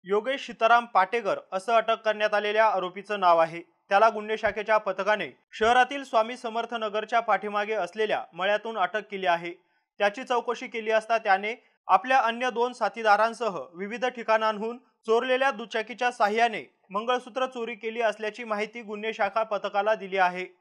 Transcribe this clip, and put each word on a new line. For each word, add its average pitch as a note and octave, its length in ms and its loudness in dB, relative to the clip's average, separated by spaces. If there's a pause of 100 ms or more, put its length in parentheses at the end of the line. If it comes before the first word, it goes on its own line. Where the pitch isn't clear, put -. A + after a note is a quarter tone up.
योगेश G#3+ 440 -2
सीताराम A#3 380 0
पाटेकर F#3+ 540 0 (120)
असं F#3+ 220 -2
अटक A3 320 2
करण्यात G#3+ 280 0
आलेल्या G#3 320 2
आरोपीचं F#3+ 540 -2
नाव F3 200 6
आहे. D#3+ 220 0 (280)
त्याला G#3 200 6
गुन्हे G#3+ 280 -4
शाखेच्या G#3+ 400 0
पथकाने G3 500 -2 (240)
शहरातील B3 520 2
स्वामी A#3+ 340 0
समर्थ A#3 360 -6
नगरच्या G#3+ 460 -2
पाठीमागे G#3 540 0
असलेल्या F3 500 -2 (100)
मळ्यातून G#3 440 -2
अटक G3+ 340 -2
केली F#3+ 140 -6
आहे. E3+ 260 0 (480)
त्याची G#3 240 0
चौकशी B3 440 -2
केली A3 240 -6
असता A3 260 2
त्याने G#3 360 0 (340)
आपल्या B3+ 320 4
अन्य A#3 300 0
दोन A#3+ 240 -2
साथीदारांसह A3 880 0 (140)
विविध G3+ 320 -6
ठिकाणांहून A3 720 0 (280)
चोरलेल्या B3+ 460 2
दुचाकीच्या A3+ 600 -4
साह्याने A3 520 0 (260)
मंगळसूत्र A#3+ 560 -2
चोरी A#3+ 300 -8
केली A3+ 260 -6
असल्याची G#3+ 420 -2
माहिती G#3+ 380 -6
गुन्हे G#3+ 320 -8
शाखा A3 300 0
पथकाला G#3 520 0
दिली F#3+ 220 -6
आहे. F3+ 280 2 (160)